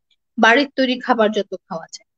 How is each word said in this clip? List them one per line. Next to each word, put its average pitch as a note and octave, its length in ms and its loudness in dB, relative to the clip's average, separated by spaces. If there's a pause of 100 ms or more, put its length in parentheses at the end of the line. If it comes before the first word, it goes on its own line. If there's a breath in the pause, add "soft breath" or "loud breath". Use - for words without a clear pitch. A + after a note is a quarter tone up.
(380)
বাড়ির A#3 380 4
তৈরি B3+ 220 -2
খাবার G#3+ 340 0
যত G3+ 220 -6
খাওয়া E3 380 -14
যায়। - 260 -20